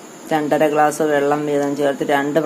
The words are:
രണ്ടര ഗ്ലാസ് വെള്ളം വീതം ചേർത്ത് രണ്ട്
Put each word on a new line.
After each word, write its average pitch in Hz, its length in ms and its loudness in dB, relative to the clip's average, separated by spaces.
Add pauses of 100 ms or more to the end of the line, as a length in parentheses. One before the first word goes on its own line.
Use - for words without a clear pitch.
(340)
രണ്ടര 151 280 0 (120)
ഗ്ലാസ് 151 280 2 (120)
വെള്ളം 143 340 2
വീതം 143 320 0
ചേർത്ത് 139 240 -2 (100)
രണ്ട് 143 320 0